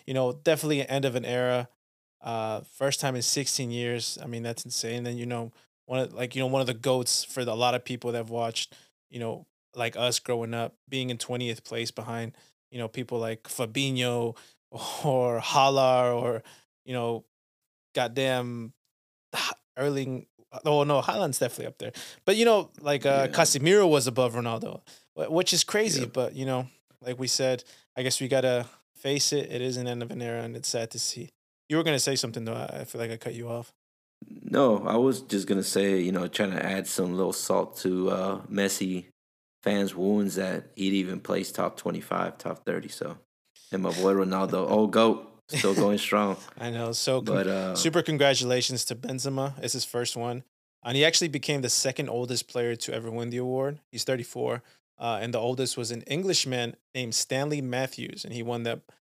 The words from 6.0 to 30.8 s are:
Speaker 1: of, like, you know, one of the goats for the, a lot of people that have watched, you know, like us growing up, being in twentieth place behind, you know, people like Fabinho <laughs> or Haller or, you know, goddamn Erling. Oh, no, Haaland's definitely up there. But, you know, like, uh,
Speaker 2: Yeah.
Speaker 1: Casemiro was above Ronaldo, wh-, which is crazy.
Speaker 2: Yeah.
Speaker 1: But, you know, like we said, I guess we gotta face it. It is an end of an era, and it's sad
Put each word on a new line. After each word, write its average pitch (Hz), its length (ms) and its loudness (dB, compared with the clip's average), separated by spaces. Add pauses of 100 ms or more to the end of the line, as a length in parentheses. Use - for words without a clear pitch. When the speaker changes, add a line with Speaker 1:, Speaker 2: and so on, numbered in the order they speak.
Speaker 1:
of, 123 120 -2
like, 123 240 -6
you 131 40 0
know, 131 60 2
one 131 140 2
of 127 80 2
the 123 60 -2
goats 127 500 0
for 127 200 -6
the, 117 80 -2
a - 20 0
lot 123 200 4
of 123 100 -2
people 120 280 -4
that 120 60 -2
have 113 120 -6
watched, 117 420 -4 (380)
you 127 80 -12
know, 113 280 -6 (280)
like 117 220 -4
us 120 240 0
growing 117 340 -2
up, 117 220 -4 (120)
being 131 220 -4
in 117 80 -6
twentieth 123 460 -6
place 117 260 -6
behind, 117 460 -8 (340)
you 127 80 -12
know, 117 80 -4
people 120 320 -6
like 113 260 -4
Fabinho 123 920 -2 (340)
<laughs> - 340 -8
or 123 360 2
Haller 131 720 6
or, 120 320 -2 (400)
you 127 80 -10
know, 117 320 -2 (720)
goddamn 123 800 0 (1000)
Erling. 135 500 -2 (380)
Oh, 147 180 6
no, 143 180 4
Haaland's 180 380 0
definitely - 280 -2
up - 120 -12
there. - 140 -10 (320)
But, 196 120 4
you 226 80 6
know, 214 260 6 (100)
like, 143 260 0
uh, 139 240 6
Speaker 2:
Yeah. - 60 -2
Speaker 1:
Casemiro 170 520 6
was 135 200 6
above 123 260 2
Ronaldo, 117 460 -4 (340)
wh-, - 160 -4
which 175 220 2
is 175 100 2
crazy. 208 380 0
Speaker 2:
Yeah. 123 120 -2
Speaker 1:
But, 123 220 -2
you 135 100 -6
know, 127 220 -2 (340)
like 123 200 -8
we 127 80 -2
said, 131 340 0 (340)
I 131 60 -4
guess 127 180 0
we 139 60 -2
gotta 123 400 2 (300)
face 143 360 0
it. 143 180 -2
It 123 120 -4
is 127 140 -4
an 123 100 -6
end 120 160 -6
of 113 80 -8
an 120 100 -8
era, 117 220 -6
and 117 140 -10
it's - 120 -6
sad 113 220 -2